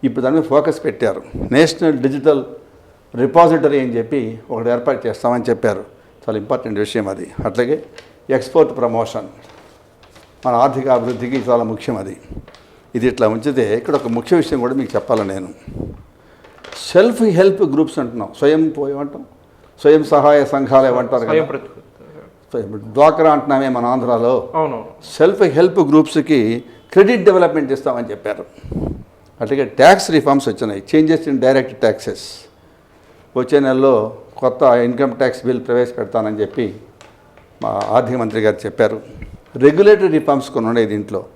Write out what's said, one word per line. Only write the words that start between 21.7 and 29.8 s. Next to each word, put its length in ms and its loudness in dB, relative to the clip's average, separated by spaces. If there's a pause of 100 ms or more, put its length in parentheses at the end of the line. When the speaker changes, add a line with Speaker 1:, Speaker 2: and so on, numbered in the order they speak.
Speaker 1:
స్వయం, 220 -8 (240)
డ్వాక్రా 400 4
అంటున్నామే 420 0
మన 80 -2
ఆంధ్రాలో. 500 0 (200)
Speaker 2:
అవునవును. 300 -4 (320)
Speaker 1:
సెల్ఫ్ 260 4 (140)
హెల్ప్ 220 2 (120)
గ్రూప్స్‌కి 720 2 (300)
క్రెడిట్ 360 4
డెవలప్‌మెంట్ 420 2
ఇస్తామని 400 -4
చెప్పారు. 340 -10 (960)
అట్లాగే 240 -2
ట్యాక్స్ 520 4